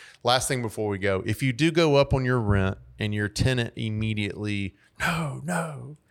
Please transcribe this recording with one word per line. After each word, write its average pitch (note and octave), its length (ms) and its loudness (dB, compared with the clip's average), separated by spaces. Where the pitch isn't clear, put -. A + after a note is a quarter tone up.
Last B2 260 4
thing B2+ 140 -2
before G#2+ 260 -4
we G2+ 100 -2
go, F#2+ 280 0
if A2 160 -2
you C3 100 2
do D3 180 0
go D#3+ 260 4
up C#3 180 4
on C3 100 2
your B2+ 160 2
rent G2+ 380 2
and G#2 160 -2
your G#2 140 0
tenant B2 480 0
immediately, G#2+ 1000 -4
"No, D#3+ 440 -2
no," D3+ 520 -6